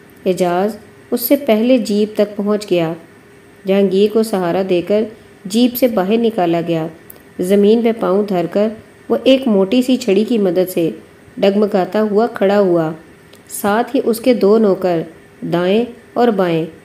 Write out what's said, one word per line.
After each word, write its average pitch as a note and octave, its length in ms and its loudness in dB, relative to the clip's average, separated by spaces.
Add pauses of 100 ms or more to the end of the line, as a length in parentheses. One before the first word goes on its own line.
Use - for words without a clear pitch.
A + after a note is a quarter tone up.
(260)
اعجاز F3+ 500 0 (340)
اس A#3+ 100 -4
سے - 160 0
پہلے A#3+ 420 2
جیپ G#3 380 -2
تک G3+ 200 -2
پہنچ G#3 340 -4
گیا۔ E3 220 0 (720)
جہانگیر G3 460 2
کو A3 100 2
سہارا F#3 460 -2
دے F3 200 0
کر G#3+ 160 0 (400)
جیپ A3+ 320 0
سے B3+ 120 2
باہر G#3+ 280 0
نکالا F3+ 520 0
گیا۔ E3 180 -2 (540)
زمین G3+ 440 4
پہ A3+ 160 2
پاؤں F#3 280 0
دھر F3 220 -2
کر G#3 180 0 (400)
وہ A#3 160 0
ایک C4 240 2
موٹی G#3 340 2
سی B3+ 140 0
چھڑی G3+ 320 0
کی A#3+ 100 0
مدد F3+ 320 0
سے E3 200 -2 (460)
ڈگمگاتا G3+ 640 0
ہوا G#3+ 240 0
کھڑا G#3 340 0
ہوا۔ E3+ 300 2 (580)
ساتھ A3+ 480 -2
ہی B3 80 0
اس A#3 160 -2
کے B3 140 2
دو G3 240 2
نوکر F#3 420 0 (400)
دائیں F3+ 440 0 (280)
اور A#3+ 160 0
بائیں F3 360 0 (200)